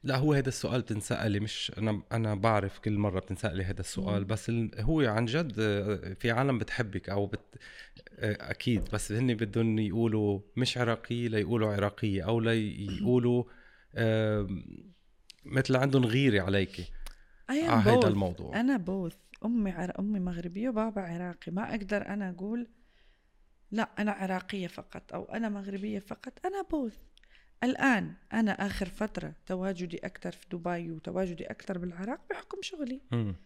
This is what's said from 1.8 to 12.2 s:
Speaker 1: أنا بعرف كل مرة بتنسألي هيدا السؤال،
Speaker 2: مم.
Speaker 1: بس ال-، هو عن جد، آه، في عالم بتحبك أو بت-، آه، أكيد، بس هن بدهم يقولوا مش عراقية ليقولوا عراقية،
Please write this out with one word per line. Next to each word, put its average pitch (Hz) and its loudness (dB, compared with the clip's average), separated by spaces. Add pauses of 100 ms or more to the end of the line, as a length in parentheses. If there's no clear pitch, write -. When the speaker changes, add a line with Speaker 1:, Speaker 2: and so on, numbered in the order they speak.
Speaker 1:
أنا 110 0
بعرف 101 2
كل 107 0
مرة 101 2
بتنسألي 92 -2
هيدا 95 -4
السؤال، 98 -2
Speaker 2:
مم. 98 -4
Speaker 1:
بس 107 -2
ال-، 117 2
هو 151 4
عن 113 4
جد، 131 0
آه، 101 0
في 117 0
عالم 127 2
بتحبك 104 -4
أو 101 2
بت-، - -10 (600)
آه، 104 -2
أكيد، 113 2 (100)
بس 107 -4
هن 123 2
بدهم 110 2
يقولوا 107 2 (180)
مش 123 0
عراقية 120 0
ليقولوا 107 2
عراقية، 101 0